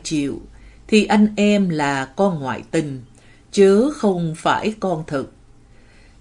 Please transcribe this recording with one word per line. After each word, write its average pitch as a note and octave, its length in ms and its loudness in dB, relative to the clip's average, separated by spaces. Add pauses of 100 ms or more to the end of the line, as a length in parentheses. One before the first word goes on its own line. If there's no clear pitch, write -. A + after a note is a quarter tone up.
chịu, C#3+ 400 -4 (460)
thì G#3 160 4
anh G#3+ 320 4
em G3+ 320 2
là C#3+ 360 -2
con F#3 360 -2
ngoại B2 300 -6
tình, C#3+ 320 -4 (500)
chớ G3+ 380 6
không F3 460 -2
phải E3+ 440 -2
con E3+ 260 -4
thực. C#3 260 -6 (880)